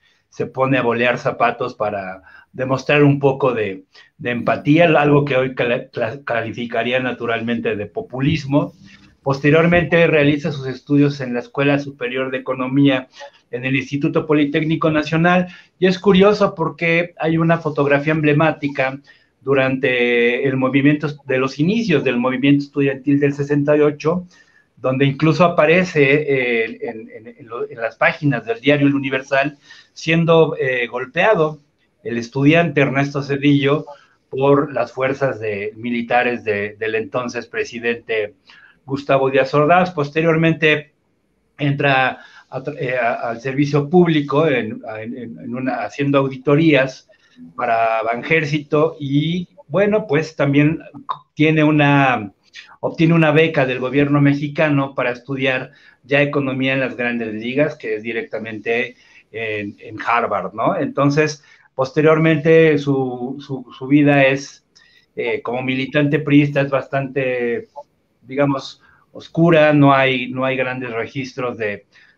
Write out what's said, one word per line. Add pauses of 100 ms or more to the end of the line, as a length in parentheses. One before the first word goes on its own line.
(300)
se
pone
a
bolear
zapatos
para (280)
demostrar
un
poco
de, (320)
de
empatía,
algo
que
hoy
cala-,
cla-,
calificaría
naturalmente
de
populismo. (500)
Posteriormente
realiza
sus
estudios
en
la
Escuela
Superior
de
Economía (440)
en
el
Instituto
Politécnico
Nacional, (300)
y
es
curioso
porque
hay
una
fotografía
emblemática (420)
durante
el
movimiento, (180)
de
los
inicios
del
movimiento
estudiantil
del
sesenta
y
ocho, (500)
donde
incluso
aparece,
eh,
en,
en,
en
lo,
en
las
páginas
del
diario
El
Universal, (360)
siendo,
eh,
golpeado (440)
el
estudiante
Ernesto
Zedillo (440)
por
las
fuerzas
de,
militares
de,
del
entonces
presidente (500)
Gustavo
Díaz
Ordaz.
Posteriormente (640)
entra (300)
a
tra-,
eh,
a,
al
servicio
público
en, (180)
en,
en
una,
haciendo
auditorías (480)
para
Banjército
y, (200)
bueno,
pues
también (540)
tiene
una, (500)
obtiene
una
beca
del
gobierno
mexicano
para
estudiar (320)
ya
economía
en
las
grandes
ligas,
que
es
directamente (360)
en,
en
Harvard,
¿no?
Entonces, (300)
posteriormente
su,
su, (100)
su
vida
es, (480)
eh,
como
militante
priista
es
bastante, (520)
digamos, (300)
oscura,
no
hay,
no
hay
grandes
registros
de, (320)